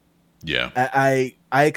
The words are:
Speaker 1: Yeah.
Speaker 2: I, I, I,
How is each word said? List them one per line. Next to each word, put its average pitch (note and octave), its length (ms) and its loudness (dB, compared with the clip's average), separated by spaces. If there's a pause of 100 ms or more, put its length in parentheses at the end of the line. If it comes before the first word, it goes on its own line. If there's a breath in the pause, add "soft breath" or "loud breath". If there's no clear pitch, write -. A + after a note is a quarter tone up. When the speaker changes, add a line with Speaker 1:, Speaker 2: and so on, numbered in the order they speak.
(440)
Speaker 1:
Yeah. B1+ 320 -2
Speaker 2:
I, C3 600 0 (160)
I, C#3 140 4
I, - 120 0